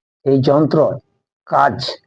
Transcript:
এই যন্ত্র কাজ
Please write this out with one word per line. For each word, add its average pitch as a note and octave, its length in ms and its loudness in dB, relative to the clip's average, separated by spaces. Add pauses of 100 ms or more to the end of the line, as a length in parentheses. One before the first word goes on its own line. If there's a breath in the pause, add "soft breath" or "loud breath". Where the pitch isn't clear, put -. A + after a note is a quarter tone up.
(260)
এই C#3 160 2
যন্ত্র D3 380 2 (680)
কাজ C#3 280 0 (320)